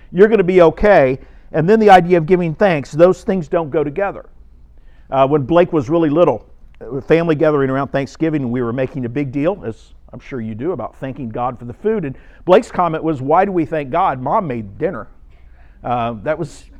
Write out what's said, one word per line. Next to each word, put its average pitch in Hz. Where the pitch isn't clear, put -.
you're 190
gonna 208
be 175
okay, 160
and 156
then 220
the 208
idea 180
of 160
giving 175
thanks, 165
those 165
things 190
don't 165
go 151
together. 160
Uh, 135
when 147
Blake 170
was 143
really 165
little, 147
a 120
family 165
gathering 147
around 135
Thanksgiving, 139
we 123
were 117
making 131
a 117
big 139
deal, 143
as -
I'm 90
sure 131
you 110
do, 139
about 117
thanking 135
God 120
for 120
the 120
food. 208
And 135
Blake's 190
comment 165
was, 156
"Why 156
do 202
we 165
thank 147
God? 160
Mom 180
made 107
dinner." 139
Uh, 120
that 147
was -